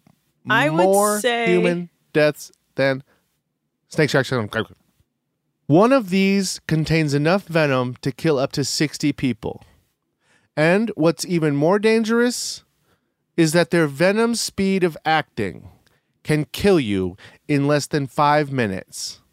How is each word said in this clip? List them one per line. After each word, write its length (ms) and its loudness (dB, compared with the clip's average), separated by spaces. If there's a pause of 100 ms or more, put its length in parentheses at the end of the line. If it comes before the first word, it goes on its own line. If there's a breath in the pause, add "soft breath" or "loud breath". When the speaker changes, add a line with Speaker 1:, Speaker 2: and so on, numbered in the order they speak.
(500)
Speaker 1:
I 200 2
would 140 2
Speaker 2:
More 360 2
Speaker 1:
say 280 -2
Speaker 2:
human 420 0 (240)
deaths 400 0 (220)
than 280 0 (840)
snakes, 240 0
sharks, 180 0
and 180 -4 (1160)
one 240 6
of 200 2
these 540 0
contains 480 0
enough 300 0
venom 580 -2
to 120 -4
kill 260 0
up 140 -2
to 100 -2
sixty 480 -2
people. 520 -6 (920)
And 400 2
what's 300 0
even 320 0
more 220 2
dangerous 840 0 (760)
is 160 2
that 180 2
their 160 2
venom 480 0
speed 480 -2
of 220 -4
acting 640 -4 (540)
can 280 0
kill 260 2
you 380 -2 (320 loud breath)
in 200 0
less 200 0
than 180 -4
five 460 0
minutes. 680 -6 (120)